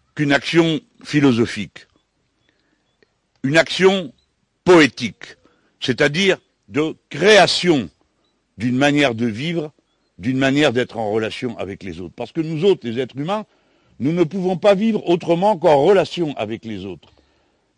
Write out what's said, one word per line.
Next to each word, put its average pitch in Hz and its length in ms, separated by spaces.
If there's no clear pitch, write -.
qu'une 147 180
action 165 480
philosophique, 120 840
une 139 140
action 185 560
poétique, 143 720
c'est-à-dire 147 580
de 147 260
création 170 800
d'une 123 180
manière 143 380
de 113 100
vivre, 151 480
d'une 127 180
manière 135 380
d'être 120 240
en 107 120
relation 110 460
avec 95 260
les 90 200
autres. 82 120
Parce 120 180
que 165 100
nous 156 240
autres, 170 200
les 117 120
êtres 127 180
humains, 190 300
nous 143 120
ne 175 120
pouvons 185 340
pas 202 160
vivre 214 340
autrement 175 480
qu'en 151 260
relation 170 540
avec 110 300
les 98 180
autres. 92 240